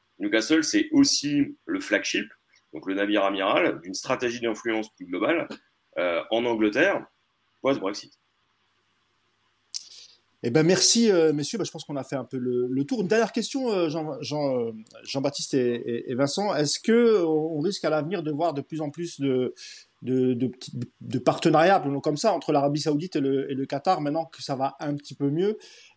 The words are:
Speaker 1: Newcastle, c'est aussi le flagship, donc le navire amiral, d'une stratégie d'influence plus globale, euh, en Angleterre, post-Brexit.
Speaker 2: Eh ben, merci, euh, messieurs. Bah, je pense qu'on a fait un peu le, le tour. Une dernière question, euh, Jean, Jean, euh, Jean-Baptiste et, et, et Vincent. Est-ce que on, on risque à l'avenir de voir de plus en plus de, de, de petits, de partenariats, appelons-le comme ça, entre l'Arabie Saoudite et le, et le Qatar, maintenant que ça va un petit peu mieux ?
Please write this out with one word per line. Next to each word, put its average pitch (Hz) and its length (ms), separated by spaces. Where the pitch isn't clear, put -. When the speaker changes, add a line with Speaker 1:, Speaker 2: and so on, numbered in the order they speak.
Speaker 1:
Newcastle, 110 440
c'est - 300
aussi 143 720
le 92 160
flagship, 101 460
donc 76 120
le 95 60
navire 101 320
amiral, 101 560
d'une 92 140
stratégie 123 460
d'influence 110 540
plus 90 120
globale, 113 420
euh, 87 240
en 117 140
Angleterre, 117 640
post-Brexit. 104 500
Speaker 2:
Eh 120 80
ben, 156 120
merci, 185 480
euh, 160 220
messieurs. 147 240
Bah, 175 80
je 139 60
pense 156 140
qu'on 147 120
a 131 80
fait 143 120
un 123 80
peu 131 140
le, 123 280
le 131 180
tour. 226 160
Une 185 80
dernière 220 240
question, 247 380
euh, 180 180
Jean, 156 320
Jean, 139 380
euh, 117 140
Jean-Baptiste 135 500
et, 123 200
et, 117 360
et 127 40
Vincent. 151 400
Est-ce 147 260
que 226 440
on, 156 340
on - 20
risque 190 240
à 156 60
l'avenir 156 320
de 151 80
voir 151 240
de 139 80
plus 156 180
en 151 80
plus 170 320
de, 131 320
de, 127 320
de 123 140
petits, - 260
de 127 160
partenariats, 165 560
appelons-le 143 260
comme 147 160
ça, 208 160
entre 160 200
l'Arabie 143 280
Saoudite 151 360
et 151 40
le, 139 300
et 139 40
le 131 120
Qatar, 156 340
maintenant 147 240
que - 180
ça 139 140
va 135 240
un 147 140
petit 139 200
peu 143 140
mieux ? 190 300